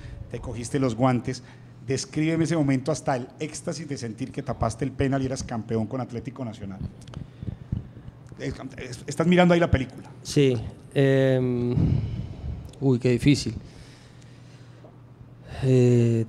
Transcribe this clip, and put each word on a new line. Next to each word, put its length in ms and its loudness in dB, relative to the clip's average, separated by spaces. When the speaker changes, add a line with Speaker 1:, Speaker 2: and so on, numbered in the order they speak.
Speaker 1:
te 80 -8
cogiste 400 -6
los 160 2
guantes. 480 0
Descríbeme 580 -2
ese 100 0
momento 360 0
hasta 260 -2
el 100 -8
éxtasis 480 -8
de 100 -8
sentir 340 -8
que 100 -8
tapaste 440 -4
el 60 -4
penal 300 0
y 40 0
eras 180 -6
campeón 420 -4
con 160 -6
Atlético 440 -10
Nacional. 340 -10
Es-, 140 -4
es-, 280 -12
estás 220 0
mirando 260 8
ahí 60 6
la 100 4
película. 400 -2
Speaker 2:
Sí. 340 4
Em, 800 2
uy, 200 4
qué 100 2
difícil. 440 4
Eh, 640 4